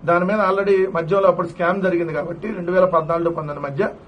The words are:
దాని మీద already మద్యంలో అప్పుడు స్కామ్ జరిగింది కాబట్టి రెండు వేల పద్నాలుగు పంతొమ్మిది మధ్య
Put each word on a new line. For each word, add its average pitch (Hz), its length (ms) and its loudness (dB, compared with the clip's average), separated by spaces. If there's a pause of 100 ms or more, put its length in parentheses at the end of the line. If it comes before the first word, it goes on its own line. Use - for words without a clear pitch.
దాని 170 200 2
మీద 208 140 0
already 196 540 2
మద్యంలో 180 360 2
అప్పుడు 175 180 2
స్కామ్ 180 360 -2
జరిగింది 170 300 -2
కాబట్టి 165 360 -6
రెండు 180 240 -6
వేల 185 120 6
పద్నాలుగు 170 500 0
పంతొమ్మిది 151 260 -8
మధ్య 139 280 -4 (200)